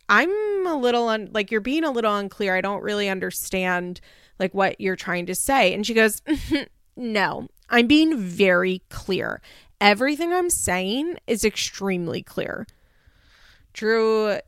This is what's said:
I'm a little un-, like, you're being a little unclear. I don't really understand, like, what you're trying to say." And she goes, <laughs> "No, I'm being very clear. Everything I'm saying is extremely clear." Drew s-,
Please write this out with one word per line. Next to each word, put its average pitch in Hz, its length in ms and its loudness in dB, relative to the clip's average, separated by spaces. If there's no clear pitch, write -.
I'm 381 580 2
a 320 100 -2
little 240 320 2
un-, 220 240 -4
like, 208 180 -2
you're 220 100 0
being 277 240 -2
a 302 60 0
little 226 240 0
unclear. 202 400 -2
I 185 60 0
don't 196 220 -4
really 208 260 -2
understand, 180 920 -4
like, 190 140 -4
what 196 260 0
you're 196 180 -2
trying 175 300 -6
to 185 80 -6
say." 226 380 2
And 202 140 -4
she 233 80 -2
goes, 220 260 2
<laughs> - 380 -14
"No, 214 520 -2
I'm 240 160 4
being 302 320 6
very 185 720 2
clear. - 500 -6
Everything 277 540 4
I'm 359 160 0
saying 214 680 -2
is 220 200 0
extremely 180 760 -4
clear." - 440 -8
Drew 220 580 2
s-, - 180 -4